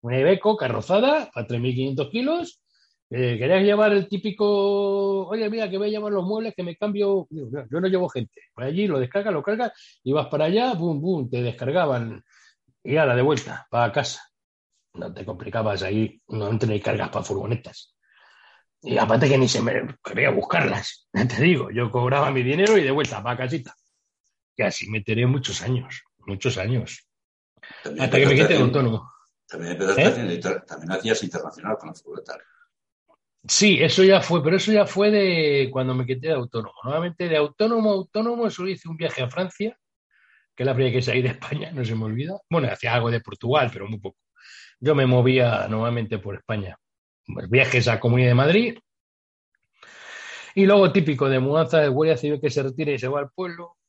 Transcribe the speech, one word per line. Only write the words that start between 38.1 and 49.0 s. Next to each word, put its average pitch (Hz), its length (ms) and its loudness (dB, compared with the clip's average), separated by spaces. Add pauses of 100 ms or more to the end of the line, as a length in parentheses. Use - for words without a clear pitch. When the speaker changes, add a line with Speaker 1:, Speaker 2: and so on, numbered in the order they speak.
Speaker 1:
solo 185 200 -6
hice 165 180 -10
un 160 80 -10
viaje 151 260 -4
a 123 80 -4
Francia, 185 480 -6 (760)
que - 80 -6
es 131 40 0
la 131 80 2
primera 127 200 2
que 123 80 2
salí 123 200 0
de 127 60 0
España, 147 420 -8
no 135 140 -6
se 110 100 -4
me 110 100 -4
olvida. 139 340 -6 (120)
Bueno, 160 220 0
hacía 117 220 -4
algo 117 160 0
de 117 100 -2
Portugal, 120 520 0
pero 98 140 -12
muy 107 140 -10
poco. 95 180 -12 (600)
Yo 147 160 2
me 135 120 4
movía 123 600 4
normalmente 113 500 -4
por 95 180 -10
España. 98 420 -8 (540)
Pues - 160 -10
viajes 123 400 2
a 110 120 0
Comunidad 123 280 4
de 123 60 6
Madrid. 180 440 2 (1800)